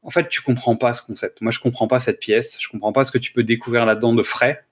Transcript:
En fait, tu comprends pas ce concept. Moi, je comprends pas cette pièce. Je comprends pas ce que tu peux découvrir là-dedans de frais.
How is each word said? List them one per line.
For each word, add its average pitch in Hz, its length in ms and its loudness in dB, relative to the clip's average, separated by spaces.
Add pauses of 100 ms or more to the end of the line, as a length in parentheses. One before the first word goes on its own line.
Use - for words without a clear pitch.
En 143 80 -18
fait, 170 180 0
tu - 140 -4
comprends 120 340 0
pas 120 160 0
ce - 100 -8
concept. - 380 -10
Moi, 110 100 -2
je - 80 -4
comprends 120 300 -2
pas 127 120 2
cette 110 200 -2
pièce. 110 400 0
Je - 80 -8
comprends 107 240 -4
pas 131 120 4
ce - 60 -2
que 131 80 0
tu - 140 -4
peux 123 100 2
découvrir 117 420 0
là-dedans 113 300 4
de 110 80 4
frais. - 500 -2